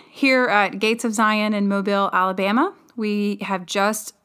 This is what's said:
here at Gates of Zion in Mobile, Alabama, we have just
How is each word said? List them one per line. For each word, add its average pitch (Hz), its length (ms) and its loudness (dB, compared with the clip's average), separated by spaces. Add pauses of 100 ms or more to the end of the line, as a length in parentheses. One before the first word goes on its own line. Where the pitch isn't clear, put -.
(120)
here 262 320 2
at 196 340 0
Gates 226 260 -2
of 233 80 -2
Zion 214 420 2
in 202 120 0
Mobile, 196 460 0
Alabama, 196 600 0 (220)
we 208 460 -2
have 185 260 -6
just 202 480 -2 (100)